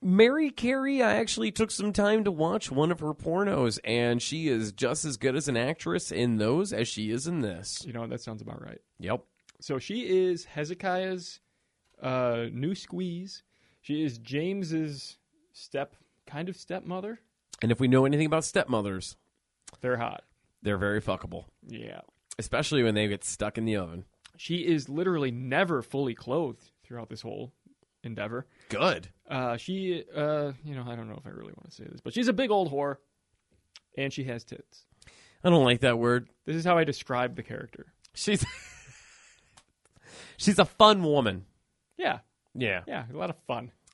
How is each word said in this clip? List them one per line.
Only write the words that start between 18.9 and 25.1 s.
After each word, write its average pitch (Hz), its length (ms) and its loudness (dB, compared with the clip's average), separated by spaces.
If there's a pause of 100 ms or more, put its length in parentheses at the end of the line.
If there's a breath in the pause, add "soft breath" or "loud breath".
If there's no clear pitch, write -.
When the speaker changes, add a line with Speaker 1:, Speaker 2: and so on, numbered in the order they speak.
Speaker 2:
They're 127 160 0
hot. 117 260 -6 (380)
Speaker 1:
they're 101 160 0
very 101 240 0
fuckable. 87 440 -6 (220)
Speaker 2:
Yeah. - 340 -14 (360)
Speaker 1:
Especially 131 460 2
when 110 100 4
they 107 140 4
get 101 160 -4
stuck - 340 -4
in 113 80 -2
the 110 120 2
oven. 87 280 -6 (320)
Speaker 2:
She 170 200 -4 (100)
is 151 200 2
literally 151 440 -2